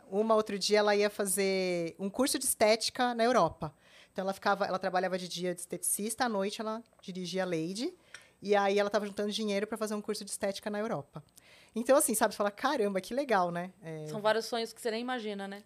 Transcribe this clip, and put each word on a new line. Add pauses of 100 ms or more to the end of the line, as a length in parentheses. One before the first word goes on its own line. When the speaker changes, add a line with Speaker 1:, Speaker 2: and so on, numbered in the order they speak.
Speaker 1:
uma
outro
dia
ela
ia
fazer
um
curso
de
estética
na
Europa. (380)
Então,
ela
ficava,
ela
trabalhava
de
dia
de
esteticista,
à
noite
ela (200)
dirigia
a
Lady, (480)
e
aí
ela
tava
juntando
dinheiro
pra
fazer
um
curso
de
estética
na
Europa. (500)
Então,
assim,
sabe,
você
fala,
"Caramba,
que
legal,
né?" (100)
É
Speaker 2:
São
vários
sonhos
que
você
nem
imagina,
né?